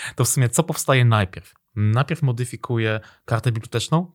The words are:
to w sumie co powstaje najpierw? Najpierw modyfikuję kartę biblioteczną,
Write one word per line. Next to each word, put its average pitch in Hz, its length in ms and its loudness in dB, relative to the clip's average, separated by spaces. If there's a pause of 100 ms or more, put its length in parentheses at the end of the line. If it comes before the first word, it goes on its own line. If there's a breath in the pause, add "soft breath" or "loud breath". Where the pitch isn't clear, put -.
(160 loud breath)
to 123 80 0
w - 40 0
sumie 127 200 2
co - 140 2
powstaje 139 420 0
najpierw? 107 500 0 (220)
Najpierw 113 460 0
modyfikuję 117 800 -2 (240 soft breath)
kartę 117 280 0
biblioteczną, 139 640 -2